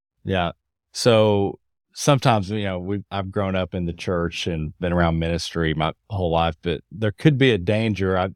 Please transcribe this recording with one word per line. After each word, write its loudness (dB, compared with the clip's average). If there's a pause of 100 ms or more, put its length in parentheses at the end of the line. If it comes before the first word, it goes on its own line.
(220)
Yeah. 0 (400)
So 2 (340)
sometimes, 2
you -4
know, -4
we, -4
I've -6
grown -2
up -4
in -4
the -4
church -4
and -4
been -2
around 2
ministry -2
my -2 (160)
whole -2
life, 2
but -4 (100)
there -2
could 2
be 4
a 2
danger. 0
I've, -2